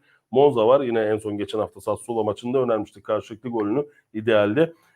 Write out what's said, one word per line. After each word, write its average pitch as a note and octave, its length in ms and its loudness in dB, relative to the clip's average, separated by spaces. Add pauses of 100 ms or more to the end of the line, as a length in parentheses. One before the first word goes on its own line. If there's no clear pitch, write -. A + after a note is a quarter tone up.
(300)
Monza A#2+ 380 4
var. C#3 120 6
Yine A#2 200 -2
en G#2+ 180 0
son G#2 200 -6
geçen G2+ 200 -6
hafta G2 220 -6
Sassuolo A2 440 -4
maçında A#2+ 340 -4
önermiştik A2 460 -4
karşılıklı A2 440 -6
golünü A#2 380 -2 (280)
idealde. A2 580 2 (240)